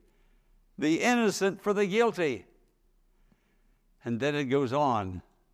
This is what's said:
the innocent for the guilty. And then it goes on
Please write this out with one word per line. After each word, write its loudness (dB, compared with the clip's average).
the 0
innocent 0
for -2
the 0
guilty. 0
And -4
then 0
it -2
goes 0
on 0